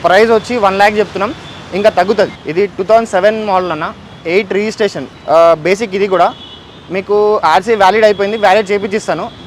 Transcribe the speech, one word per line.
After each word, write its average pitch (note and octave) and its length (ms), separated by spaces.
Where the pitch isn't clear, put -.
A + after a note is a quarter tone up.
ప్రైస్ G3 280
వచ్చి A#3 260
వన్ G3 200
ల్యాక్ G#3 200
చెప్తున్నాం, G3+ 380
ఇంకా G3+ 160
తగ్గుతుంది. F#3+ 420
ఇది F3 200
టూ F#3 160
థౌజండ్ A3 260
సెవెన్ G#3+ 360
మోడల్ F#3 260
అన్న, D#3+ 220
ఎయిట్ F#3+ 260
రిజిస్ట్రేషన్, G3+ 540
ఆ, E3 240
బేసిక్ F#3 420
ఇది G3+ 120
కూడా. F#3 260
మీకు G#3 540
ఆర్సీ F#3 300
వ్యాలిడ్ G#3 300
అయిపోయింది, G#3 320
వ్యాలిడ్ G3+ 340
చేపించిస్తాను. G3+ 600